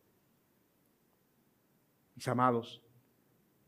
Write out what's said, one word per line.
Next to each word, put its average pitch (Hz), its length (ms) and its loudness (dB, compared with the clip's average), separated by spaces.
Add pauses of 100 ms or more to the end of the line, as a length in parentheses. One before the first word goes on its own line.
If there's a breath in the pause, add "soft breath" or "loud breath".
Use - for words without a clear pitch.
(2250)
Mis - 140 -16
amados, 123 540 0 (840)